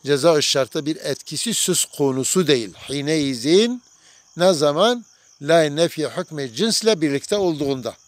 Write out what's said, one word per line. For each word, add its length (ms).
ceza-ı 380
şartta 440
bir 100
etkisi 580
söz 300
konusu 600
değil. 280
Hine 460
izin 640
ne 160
zaman? 520
La 200
nefye 460
hükmü 460
cinsle 460
birlikte 360
olduğunda. 580